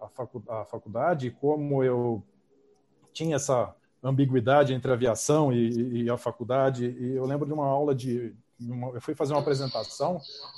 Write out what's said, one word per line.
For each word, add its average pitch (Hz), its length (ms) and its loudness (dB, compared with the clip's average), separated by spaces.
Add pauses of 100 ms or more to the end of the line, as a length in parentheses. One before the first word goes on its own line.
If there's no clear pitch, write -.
a 104 60 -14
facu-, 120 380 -10
a 110 180 -6
faculdade, 127 680 -2 (100)
como 143 420 2
eu 120 380 2 (920)
tinha 160 260 -2
essa 123 360 0 (300)
ambiguidade 131 680 4
entre 131 180 -2
a - 20 4
aviação 123 580 2
e, 117 180 2
e, 120 340 -2
e 117 80 0
a 123 60 0
faculdade, 123 680 0
e 123 300 -4
eu 131 100 -2
lembro 143 220 -2
de 147 60 -4
uma 151 120 -2
aula 139 300 2
de, 120 400 -4 (240)
uma, 120 300 -8
eu 123 120 -10
fui 156 140 -6
fazer 147 180 -2
uma 147 60 4
apresentação 139 840 -2 (360)